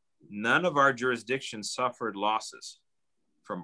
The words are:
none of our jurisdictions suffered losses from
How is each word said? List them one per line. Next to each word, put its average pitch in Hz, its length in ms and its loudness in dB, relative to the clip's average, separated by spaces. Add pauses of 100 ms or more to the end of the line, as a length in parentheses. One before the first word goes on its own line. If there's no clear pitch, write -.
(280)
none 120 380 2
of 160 100 2
our 139 160 6
jurisdictions 120 800 -2
suffered 120 440 -2
losses - 640 -4 (640)
from 92 200 -6